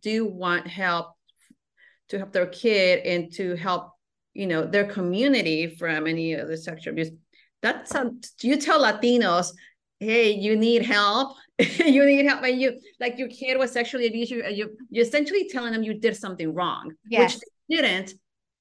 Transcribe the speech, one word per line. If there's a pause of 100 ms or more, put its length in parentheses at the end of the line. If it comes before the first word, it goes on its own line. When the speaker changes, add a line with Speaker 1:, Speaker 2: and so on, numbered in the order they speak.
Speaker 1:
do
want
help (1040)
to
help
their
kid
and
to
help, (420)
you
know,
their
community
from
any
of
the
sexual
abuse. (500)
That's
a, (300)
you
tell
Latinos, (480)
"Hey,
you
need
help." (240)
<laughs> (180)
You
need
help.
And
you, (220)
like,
your
kid
was
sexually
abused.
You,
you, (140)
you're
essentially
telling
them
you
did
something
wrong, (160)
Speaker 2:
Yes.
Speaker 1:
which (260)
they
didn't. (480)